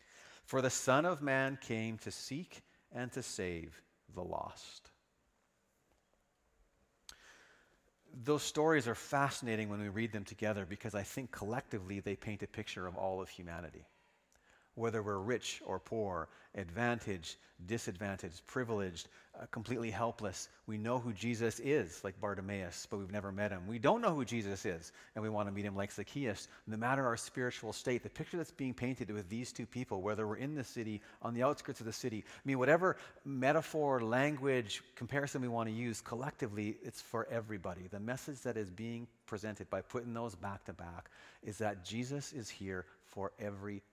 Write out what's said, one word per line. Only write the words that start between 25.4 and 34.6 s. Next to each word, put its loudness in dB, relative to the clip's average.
meet -2
him, -2
like 0
Zacchaeus. -4
No -2
matter 4
our 4
spiritual -2
state, 0
the -8
picture -6
that's -2
being -4
painted -2
with -4
these -4
two -8
people, -4
whether 2
we're -2
in -4
the -2
city, -4
on 0
the 2
outskirts 2
of -6
the -2
city, -4
I -16
mean, 4
whatever 8
metaphor, 4
language, 4